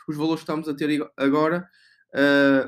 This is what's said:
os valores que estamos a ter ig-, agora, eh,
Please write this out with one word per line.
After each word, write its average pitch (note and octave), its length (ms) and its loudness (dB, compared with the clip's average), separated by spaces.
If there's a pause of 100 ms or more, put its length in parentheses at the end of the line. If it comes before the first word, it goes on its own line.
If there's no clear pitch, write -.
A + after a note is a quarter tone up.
os D#3 80 -8
valores D#3 240 -2
que - 40 -20
estamos D#3+ 260 -8
a D3 40 -4
ter D3 160 -4
ig-, D3 260 -4
agora, D3+ 520 0 (460)
eh, C#3 540 4